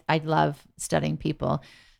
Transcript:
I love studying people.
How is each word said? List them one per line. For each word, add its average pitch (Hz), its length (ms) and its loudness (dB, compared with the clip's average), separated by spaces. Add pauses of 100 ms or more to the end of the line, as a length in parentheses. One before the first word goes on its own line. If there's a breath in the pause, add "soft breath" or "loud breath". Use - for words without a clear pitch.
I 160 140 4
love 151 380 2 (160)
studying 156 400 -2
people. 139 460 -2 (360 soft breath)